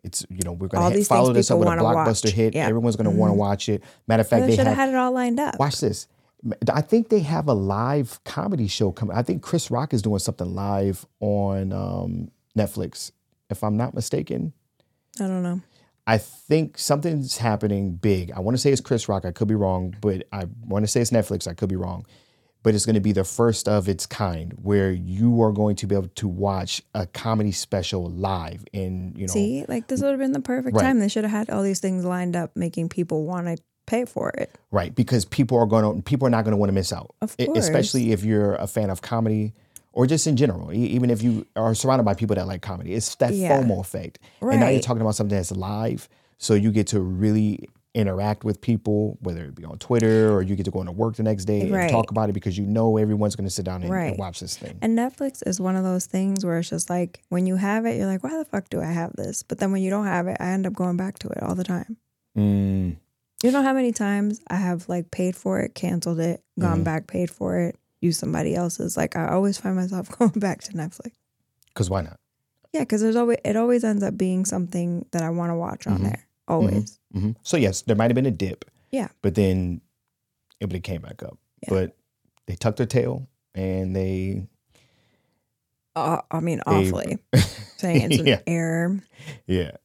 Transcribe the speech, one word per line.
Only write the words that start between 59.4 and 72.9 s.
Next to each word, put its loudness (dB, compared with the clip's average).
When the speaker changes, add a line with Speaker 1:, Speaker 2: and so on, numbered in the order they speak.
Speaker 2:
But -8
then 0
when 0
you 0
don't -2
have -2
it, -4
I -4
end -2
up -4
going -2
back -6
to -6
it -6
all -2
the -2
time. -4
Speaker 1:
Mm. 2
Speaker 2:
You 4
know 2
how 2
many 2
times -2
I -4
have, -2
like, -4
paid -2
for -2
it, -4
canceled -2
it, -2
gone 2
Speaker 1:
Mm-hmm. 2
Speaker 2:
back, -2
paid -2
for -4
it, -2
used 2
somebody -2
else's. -4
Like, -2
I -2
always 0
find -2
myself -4
<laughs> -16
going 4
back -2
to -14
Netflix. -10
Speaker 1:
'Cause -2
why -2
not? -14
Speaker 2:
Yeah, -2
'cause 0